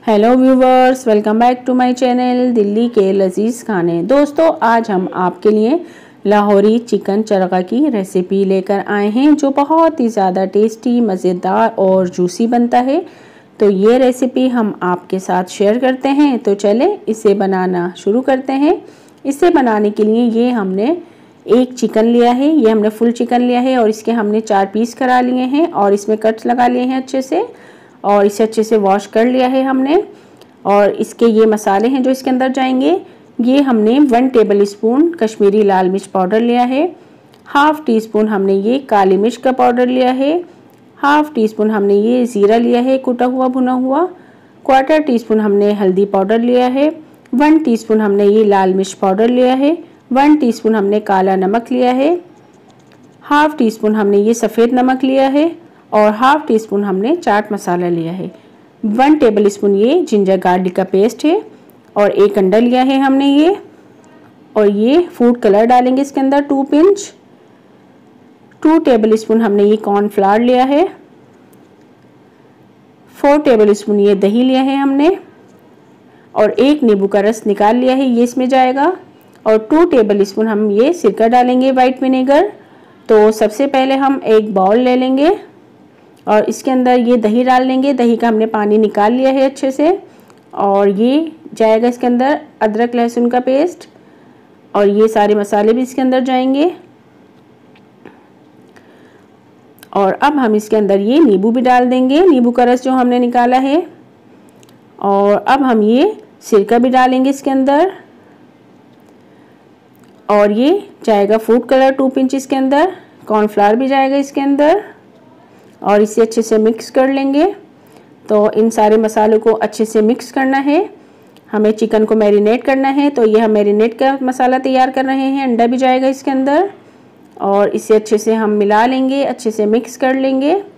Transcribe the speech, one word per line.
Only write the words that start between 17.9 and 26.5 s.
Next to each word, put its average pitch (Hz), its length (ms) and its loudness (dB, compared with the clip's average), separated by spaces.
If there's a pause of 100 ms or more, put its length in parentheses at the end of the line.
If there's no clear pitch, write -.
शुरू 214 240 -2
करते 262 320 -4
हैं। 285 280 0 (440)
इसे 285 260 0
बनाने 226 400 0
के 214 140 -2
लिए 226 260 0
ये 233 200 0
हमने 214 460 -2 (500)
एक 247 280 0
chicken 220 320 0
लिया 240 260 2
है, 277 240 0
ये 226 140 4
हमने 214 180 0
full 226 240 -2
chicken 240 280 -2
लिया 247 200 0
है 262 180 0
और 220 120 2
इसके 220 220 -6
हमने 214 300 -2
चार 196 320 -2
piece 233 200 -4
करा 254 260 0
लिए 247 260 -2
हैं 294 260 -2
और 202 220 0
इसमें 214 240 -2
cuts 220 280 -4
लगा 247 200 0